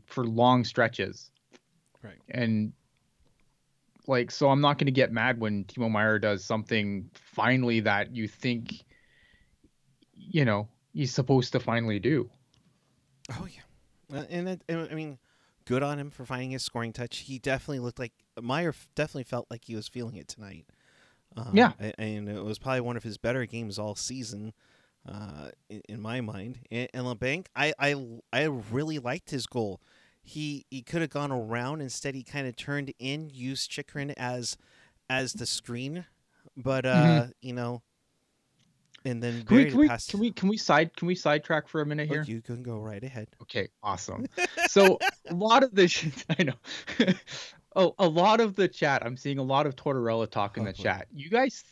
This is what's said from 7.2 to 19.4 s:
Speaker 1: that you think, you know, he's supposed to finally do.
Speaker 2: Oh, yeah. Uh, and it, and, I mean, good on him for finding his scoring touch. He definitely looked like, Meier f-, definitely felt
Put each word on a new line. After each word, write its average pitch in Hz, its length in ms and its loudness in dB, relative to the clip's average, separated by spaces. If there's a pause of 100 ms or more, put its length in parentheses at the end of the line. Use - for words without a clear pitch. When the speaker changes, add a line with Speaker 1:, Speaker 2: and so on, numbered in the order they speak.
Speaker 1:
that 104 340 0
you 113 120 -4
think, - 560 -6 (1300)
you 170 300 2
know, 107 220 2 (260)
he's 139 200 -2
supposed 131 400 2
to 131 60 2
finally 117 400 -2
do. 127 300 0 (1040)
Speaker 2:
Oh, 151 200 -10
yeah. - 680 -20
Uh, 143 100 -10
and 180 200 -4
it, 180 200 -8
and, 165 220 -4
I 151 40 -8
mean, 151 220 -8 (480)
good 127 180 0
on 147 140 -2
him 143 140 -8
for 131 140 -16
finding 127 260 -6
his 131 120 -6
scoring 117 300 -4
touch. - 260 -10
He 135 200 -12
definitely 135 400 -4
looked 120 200 -6
like, 120 120 -8 (300)
Meier 143 280 -2
f-, - 260 -8
definitely 147 280 -4
felt 120 260 -6